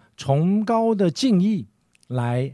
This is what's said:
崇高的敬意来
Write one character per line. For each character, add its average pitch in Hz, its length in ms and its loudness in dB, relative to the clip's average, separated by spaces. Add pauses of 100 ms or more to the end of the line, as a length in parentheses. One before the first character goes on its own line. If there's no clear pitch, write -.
(180)
崇 180 480 0
高 226 300 0
的 185 160 0
敬 220 280 2
意 185 280 0 (400)
来 123 460 -2